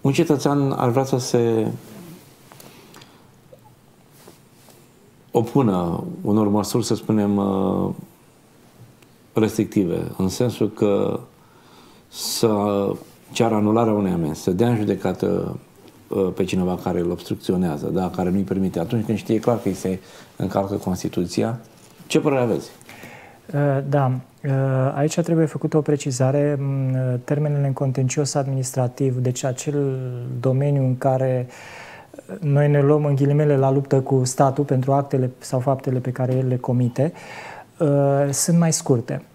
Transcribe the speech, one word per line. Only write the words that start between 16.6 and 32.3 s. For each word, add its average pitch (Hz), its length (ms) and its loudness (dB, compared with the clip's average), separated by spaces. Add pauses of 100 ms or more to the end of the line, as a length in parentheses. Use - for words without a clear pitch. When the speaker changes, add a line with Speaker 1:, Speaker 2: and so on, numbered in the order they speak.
Speaker 1:
care 90 180 -2
îl 87 100 0
obstrucționează, 90 760 -2
da, 87 240 -2
care - 200 -2
nu-i 98 120 0
permite, 92 360 -2
atunci 107 260 -2
când 104 140 -2
știe 110 200 0
clar 110 240 0
că - 60 -2
îi 92 60 -2
se 92 240 -4 (380)
încalcă 98 380 -2
Constituția. 101 880 -4 (460)
Ce - 140 2
părere 139 200 2
aveți? 113 300 -2 (840)
Speaker 2:
Ă, 143 340 2
da. 139 240 2 (360)
Ă, 135 480 2
aici 151 240 0
trebuie 165 260 2
făcută 151 300 -2
o 156 40 4
precizare. 143 760 0
În, 135 360 0
ă, 127 300 0
termenele 147 420 0
în 135 60 0
contencios 135 640 0
administrativ, 131 840 -2
deci 127 280 -2
acel 139 540 -2 (420)
domeniu 135 420 2
în 127 160 2
care 131 480 0 (920)